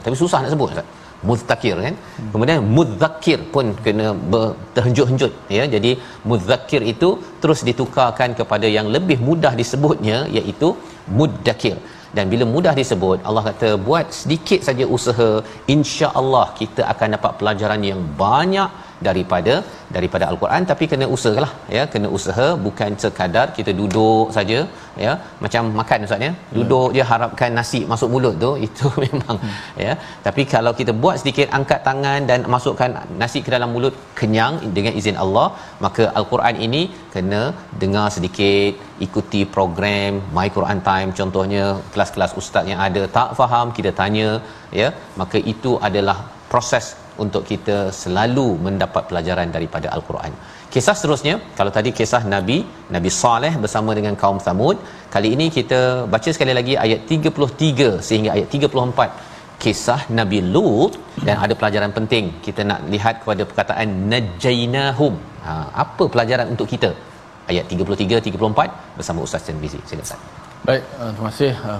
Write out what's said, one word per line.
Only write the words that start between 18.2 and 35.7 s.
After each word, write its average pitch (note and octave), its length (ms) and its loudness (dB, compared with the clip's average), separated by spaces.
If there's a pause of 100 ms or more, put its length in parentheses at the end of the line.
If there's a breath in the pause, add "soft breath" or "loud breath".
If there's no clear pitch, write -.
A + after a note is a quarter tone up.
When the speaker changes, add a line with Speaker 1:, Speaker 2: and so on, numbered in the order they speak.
Speaker 1:
banyak F#3 460 2 (360 loud breath)
daripada, F#2 480 2 (400 loud breath)
daripada F2+ 360 0
Al-Quran." D#3+ 400 0
Tapi - 200 2
kena C3+ 160 0 (100)
usahalah, B2 360 2 (240)
ya, C3+ 160 2
kena G2+ 160 0 (100)
usaha, A#2+ 280 0 (200)
bukan G#2 240 -2 (140)
sekadar G2 420 2 (100)
kita G#2 240 -2
duduk A2 460 4 (100)
saja, G#2+ 220 2 (460 loud breath)
ya, B2 80 2 (320 loud breath)
macam A2+ 360 0
makan, A2+ 260 2
Ustaz, G#2 200 0
ya. - 20 0
Speaker 2:
Ya. F3 40 -2 (260)
Speaker 1:
Duduk B2+ 380 4
je C3 60 4 (100)
harapkan A#2 460 0
nasi A#2 220 -2 (120)
masuk A#2 220 0
mulut B2+ 300 2
tu, B2+ 140 2
<laughs> A2 100 -4
itu - 180 -2 (180)
memang, A#2+ 380 -2
Speaker 2:
Hmm. G2+ 140 -6 (280 loud breath)
Speaker 1:
ya. A#2 80 0 (340 loud breath)
Tapi A#2 160 0 (120)
kalau A#2 260 4
kita A#2 120 0 (100)
buat F3 200 2
sedikit, C#3 260 2 (100)
angkat C#3 300 0
tangan C#3 320 0 (100)
dan B2 100 4 (140)
masukkan B2+ 360 0 (320)
nasi B2 240 -2
ke A#2 100 -2
dalam A#2+ 180 0
mulut, B2+ 220 0 (240)
kenyang A2+ 340 2 (220)
dengan G2+ 240 0
izin G2+ 240 0
Allah, A2+ 240 4 (360 loud breath)